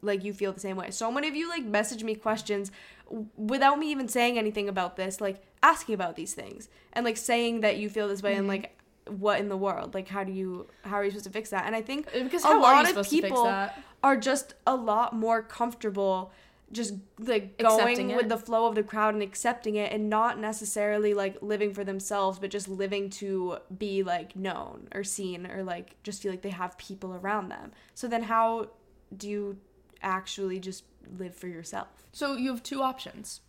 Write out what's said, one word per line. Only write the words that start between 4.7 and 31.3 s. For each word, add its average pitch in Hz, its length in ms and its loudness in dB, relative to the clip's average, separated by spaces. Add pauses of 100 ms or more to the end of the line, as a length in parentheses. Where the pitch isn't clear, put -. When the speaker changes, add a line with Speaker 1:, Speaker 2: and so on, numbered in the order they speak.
Speaker 1:
this, 190 240 -4
like, 196 200 -4 (220)
asking 269 320 6
about 180 200 -2
these - 180 -8
things - 360 -14 (220)
and, 240 140 -2
like, 226 120 0
saying 233 440 2
that 208 160 4
you 208 120 -2
feel 208 180 0
this 196 140 -2
way 202 120 2
and, 196 80 0
Speaker 2:
Mm-hmm. 196 80 2
Speaker 1:
like, 196 280 -4 (300)
what 202 320 2
in 208 80 -2
the 196 100 -2
world? 190 360 -2
Like, 190 160 -6
how 190 140 -4
do 190 100 -6
you, 185 340 -6 (160)
how 208 140 -4
are 202 60 0
you 202 80 2
supposed 208 140 -10
to 196 60 -12
fix 220 200 -6
that? 190 140 -2
And 220 100 -2
I 226 60 -2
think 269 320 -6
Speaker 2:
Uh, 247 100 0
because 294 200 0
Speaker 1:
a - 40 6
Speaker 2:
how 311 80 10
are 440 60 8
Speaker 1:
lot 262 140 12
Speaker 2:
you 285 60 10
Speaker 1:
of 339 80 6
Speaker 2:
supposed 202 200 0
to 294 60 2
fix 320 140 4
Speaker 1:
people 247 160 4
Speaker 2:
that? 202 340 0 (240)
Speaker 1:
are 269 140 6
just 262 360 0 (140)
a 254 80 4
lot 226 400 2
more 226 260 2
comfortable 202 920 -2 (400)
just, 214 220 -4 (260)
like, 220 380 -2
going 220 240 8
Speaker 2:
Accepting 240 340 2
Speaker 1:
with 240 120 2
Speaker 2:
it. - 20 -2
Speaker 1:
the 226 80 2
flow 226 280 2
of 226 100 4
the 214 80 2
crowd 214 300 2
and 208 80 0
accepting 220 540 -2
it 208 160 0
and 214 180 0
not 220 300 2
necessarily, 214 760 0
like, 196 280 0
living 208 320 0
for 202 100 -6
themselves, 196 560 -2
but 196 100 -4
just 196 200 -6
living 196 400 -2
to 190 480 -2 (200)
be, 196 260 0
like, 175 340 -4
known - 580 -8
or 196 80 -4
seen 185 420 -6
or, 190 180 -6
like, 180 380 -8
just 208 200 -10
feel 196 100 -2
like 185 120 -8
they 196 80 -4
have 180 260 -8
people 190 360 -12
around 190 360 -4
them. - 240 -14 (200)
So - 140 -8
then 233 160 0
how 226 460 2 (460)
do 202 120 -12
you 202 300 -4 (440)
actually 190 600 -4
just 190 240 -10 (320)
live 180 180 -10